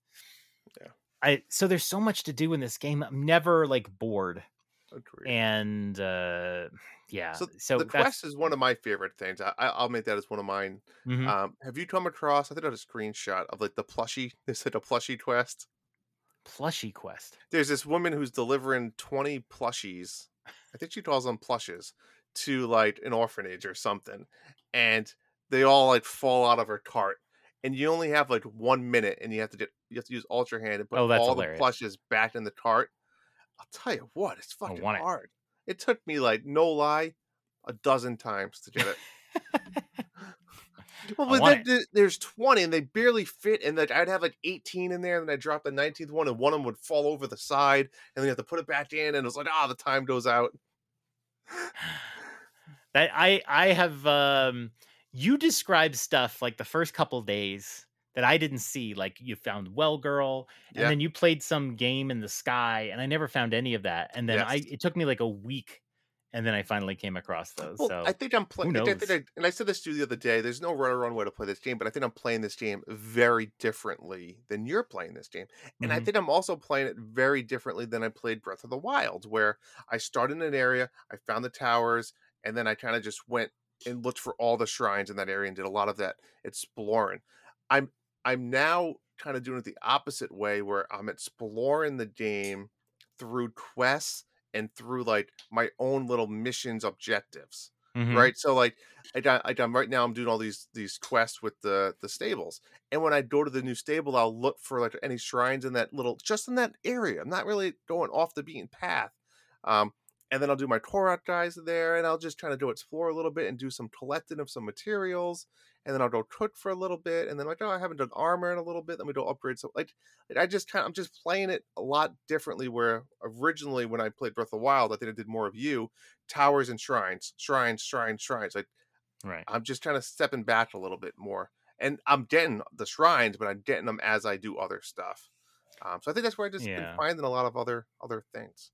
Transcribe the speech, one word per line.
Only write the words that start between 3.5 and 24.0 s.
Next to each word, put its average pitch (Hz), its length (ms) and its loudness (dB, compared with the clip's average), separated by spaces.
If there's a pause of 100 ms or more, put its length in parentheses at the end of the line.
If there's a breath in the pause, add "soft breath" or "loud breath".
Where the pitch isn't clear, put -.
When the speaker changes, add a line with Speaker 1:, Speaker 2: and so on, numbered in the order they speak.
Speaker 2:
like, 131 240 0
bored. 95 540 -4 (480)
Speaker 1:
Agreed. - 400 -14
Speaker 2:
And, 107 680 0
uh, 90 720 -4 (400 loud breath)
yeah, 87 240 -6
Speaker 1:
So 175 140 -8 (100)
Speaker 2:
so 131 220 0
Speaker 1:
the 123 60 0
Speaker 2:
that's 113 60 -12
Speaker 1:
quest 254 340 2
is 147 100 -12
one 156 180 0
of 139 60 -2
my 127 160 2
favorite 95 420 -6
things. 95 240 -6
I, 98 160 -4
I, 127 120 0
I'll 120 200 -2
make 117 160 -4
that 107 120 0
as 101 120 -8
one 104 100 -8
of 98 60 -8
mine. 98 360 -6 (260 soft breath)
Speaker 2:
Mm-hmm. 127 200 -2
Speaker 1:
Um, 101 360 0
have 131 140 -12
you 175 100 -8
come 185 180 -2
across, 143 460 0
I 143 40 -14
think 156 100 -4
I - 20 -2
have 131 60 -2
a 110 40 -12
screenshot 107 720 -4
of, 104 120 -10
like, 104 140 -2
the 107 80 -4
plushie. 120 560 -6
<laughs> - 60 -20
They 123 80 -6
said - 220 -4
a 110 40 -2
plushie 120 400 -4
quest. - 480 -2 (800)
Speaker 2:
Plushie 135 480 -6
quest. - 440 -18 (120)
Speaker 1:
There's 147 200 2
this 143 160 -2
woman 170 280 0
who's 143 180 -4
delivering 127 640 -2
twenty 139 420 -4
plushies. 101 880 -8 (180)
I - 320 -20
think - 140 -12
she 214 100 -12
calls 135 240 0
them 117 140 -2
plushes 90 540 -6 (420 soft breath)
to, 131 320 -2
like, 110 360 4
an 123 100 -4
orphanage 98 520 -2
or 95 80 -8
something. 101 540 -4 (460 soft breath)